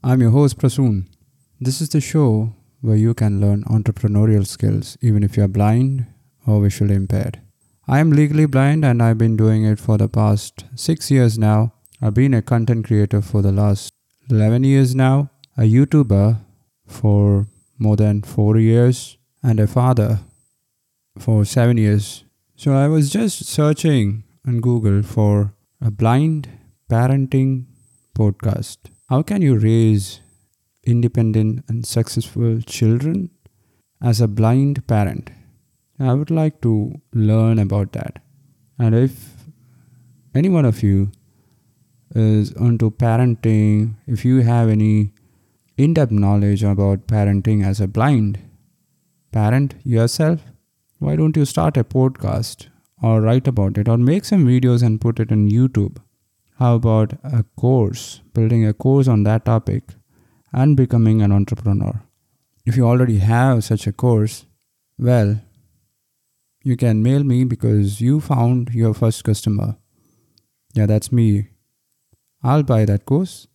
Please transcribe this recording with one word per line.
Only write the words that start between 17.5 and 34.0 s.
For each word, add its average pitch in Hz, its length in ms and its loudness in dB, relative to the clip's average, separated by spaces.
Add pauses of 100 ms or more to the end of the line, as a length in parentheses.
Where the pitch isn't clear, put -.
more 107 200 0
than 107 260 0
four 107 340 0
years, 117 600 0 (240)
and 113 160 0
a 107 80 2
father 117 540 0 (1000)
for 107 260 0
seven 120 320 0
years. 104 460 0 (320)
So 139 200 -2
I 135 120 2
was 151 240 0
just 214 360 -4
searching 143 760 0 (240)
on 120 140 -2
Google 110 420 0
for 104 520 0 (280)
a 110 80 -2
blind 131 560 -2 (440)
parenting 131 720 0 (500)
podcast. - 640 -4 (320)
How 131 140 0
can 202 180 -4
you 139 160 2
raise 110 640 0 (640)
independent 117 840 0
and 113 180 -6
successful 113 720 -4
children 143 720 -2 (720)